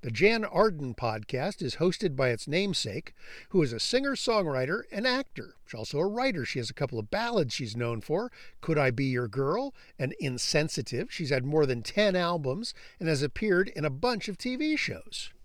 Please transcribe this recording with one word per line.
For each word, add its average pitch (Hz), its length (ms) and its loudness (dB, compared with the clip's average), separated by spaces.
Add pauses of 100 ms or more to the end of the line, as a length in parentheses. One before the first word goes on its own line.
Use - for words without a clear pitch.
The 131 100 -8
Jan 208 320 4
Arden 170 520 2
podcast 123 680 -2
is 135 140 -4
hosted 175 400 0
by 131 140 2
its 117 180 -2
namesake, 156 680 -2 (360)
who 190 120 4
is 127 100 4
a 113 80 -6
singer-songwriter 208 1000 2 (100)
and 220 140 -2
actor. 254 480 -2 (140)
She's - 100 -12
also 110 220 -4
a 180 80 2
writer. 208 380 0
She - 120 -4
has 117 140 -4
a - 40 -10
couple 127 220 -2
of 104 140 -4
ballads 214 420 0
she's 113 240 -6
known 117 240 -2
for, 208 300 -2 (280)
Could 156 200 0
I 135 100 6
Be 127 160 0
Your 123 220 0
Girl 160 480 -2 (240)
and 131 200 -2
Insensitive. 135 920 -2
She's 151 160 -6
had 131 160 2
more 151 220 4
than 120 160 -2
ten 202 320 4
albums 175 580 0 (260)
and 170 80 -2
has 147 140 2
appeared 185 480 2
in 151 160 -4
a 147 60 2
bunch 208 360 0
of 196 100 -6
T 254 180 -4
V 302 200 0
shows. - 560 -4 (140)